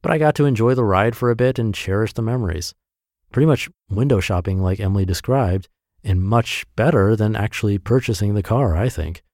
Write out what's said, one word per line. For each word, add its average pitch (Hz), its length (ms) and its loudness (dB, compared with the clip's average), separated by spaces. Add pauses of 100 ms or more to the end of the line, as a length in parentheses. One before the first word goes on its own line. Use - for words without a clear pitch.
But - 120 -2
I 156 60 0
got 151 180 2
to 147 100 2
enjoy 123 280 2
the 123 100 0
ride 104 300 2
for 123 160 0
a 117 60 2
bit 127 220 0
and 110 160 -2
cherish 101 400 -2
the 117 80 -4
memories. 110 520 -4 (560)
Pretty 139 160 2
much 151 220 2 (220)
window 110 300 2
shopping 95 420 -2
like 95 180 0
Emily 98 240 0
described, 95 640 -2 (340)
and 92 200 0
much 110 420 0 (120)
better 110 380 2
than 107 220 0
actually 104 420 -2
purchasing 104 560 -2
the 104 80 -2
car, 117 320 0
I 101 140 0
think. 80 340 -8 (120)